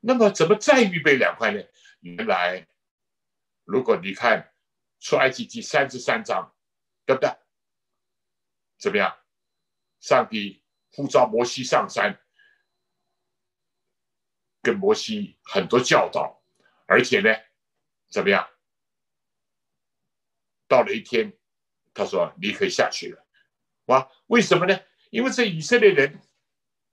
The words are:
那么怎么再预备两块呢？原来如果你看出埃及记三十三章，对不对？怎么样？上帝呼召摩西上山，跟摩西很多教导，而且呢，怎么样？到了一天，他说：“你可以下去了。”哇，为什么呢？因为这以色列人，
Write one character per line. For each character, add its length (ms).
那 120
么 160
怎 180
么 80
再 260
预 180
备 160
两 200
块 160
呢？ 100
原 260
来 400
如 220
果 180
你 100
看 400
出 160
埃 160
及 160
记 160
三 260
十 120
三 240
章， 280
对 80
不 60
对？ 100
怎 120
么 80
样？ 180
上 280
帝 360
呼 160
召 220
摩 160
西 180
上 260
山， 320
跟 140
摩 180
西 520
很 240
多 100
教 340
导， 300
而 140
且 200
呢， 120
怎 140
么 40
样？ 200
到 140
了 120
一 80
天， 340
他 140
说 340
：“你 100
可 140
以 60
下 180
去 220
了。” 160
哇， 240
为 120
什 180
么 60
呢？ 160
因 120
为 80
这 140
以 160
色 160
列 140
人， 280